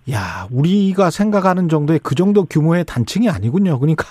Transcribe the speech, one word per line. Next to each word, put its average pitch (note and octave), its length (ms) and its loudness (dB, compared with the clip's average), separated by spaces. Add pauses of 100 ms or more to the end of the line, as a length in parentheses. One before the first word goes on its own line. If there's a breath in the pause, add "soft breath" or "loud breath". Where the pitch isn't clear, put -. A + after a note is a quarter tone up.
야, F#2 420 -8
우리가 F#3 580 2
생각하는 F#3+ 580 0
정도의 D#3 340 0
그 - 140 -4
정도 F#3+ 300 2
규모의 E3 400 2
단층이 F#3+ 440 -2
아니군요. C#3+ 480 0
그러니까 D3 320 0